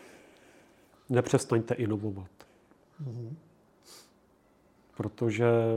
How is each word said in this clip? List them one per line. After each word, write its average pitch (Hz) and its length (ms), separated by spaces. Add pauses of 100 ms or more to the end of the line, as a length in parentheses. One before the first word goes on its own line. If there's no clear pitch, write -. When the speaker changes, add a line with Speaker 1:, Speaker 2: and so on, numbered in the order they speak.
(1080)
Speaker 1:
Nepřestaňte 120 680
inovovat. 104 560 (680)
Speaker 2:
Mhm. 120 360 (1600)
Speaker 1:
Protože, 110 500 (300)